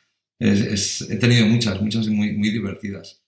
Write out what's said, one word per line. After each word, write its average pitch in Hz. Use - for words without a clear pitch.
Es, 101
es, -
he 110
tenido 117
muchas, 110
muchas 107
y 107
muy, 104
muy 104
divertidas. 101